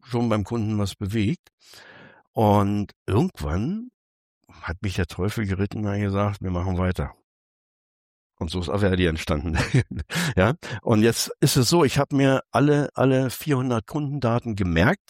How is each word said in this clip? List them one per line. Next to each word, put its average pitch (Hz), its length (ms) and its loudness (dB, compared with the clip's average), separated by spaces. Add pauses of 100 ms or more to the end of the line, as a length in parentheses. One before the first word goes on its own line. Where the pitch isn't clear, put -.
schon 120 240 -2
beim 107 160 0
Kunden 110 340 -2
was 101 160 -2
bewegt. 107 560 -4 (840)
Und 104 600 2 (140)
irgendwann 127 840 -2 (720)
hat 87 200 -8
mich 95 120 -4
der 90 120 0
Teufel 104 400 -4
geritten 98 400 -2
und 101 140 -2
gesagt, 101 420 -2
„Wir 95 80 -4
machen 90 280 -2
weiter.“ 92 360 -2 (1200)
Und 82 120 -6
so 90 100 -6
ist 82 80 -6
Averdi 92 380 2
entstanden. 78 560 -2
<laughs> 131 760 -2
Ja. 104 180 2 (280)
Und 110 200 2
jetzt - 280 2 (100)
ist 147 160 2
es 127 120 4
so, 170 160 4
ich 127 140 0
hab 143 140 0
mir 135 300 4 (100)
alle, 143 420 2
alle 131 360 2
vierhundert 127 560 -2
Kundendaten 127 680 -2
gemerkt, 95 560 2